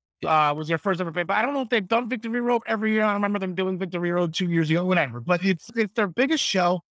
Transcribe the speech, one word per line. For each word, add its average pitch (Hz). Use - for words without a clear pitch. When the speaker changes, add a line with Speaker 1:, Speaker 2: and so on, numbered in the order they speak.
Speaker 1:
Yeah. 156
Speaker 2:
Uh, -
was 151
their 160
first 185
ever 170
pay, 175
but 185
I 208
don't 269
know 277
if 233
they've 214
done 233
Victory 226
Road 240
every 220
year. 214
I 208
remember 202
them 185
doing 190
Victory 175
Road 175
two 180
years 165
ago, 170
whatever. 151
But 175
it's, 190
it's 214
their 208
biggest 269
show, 180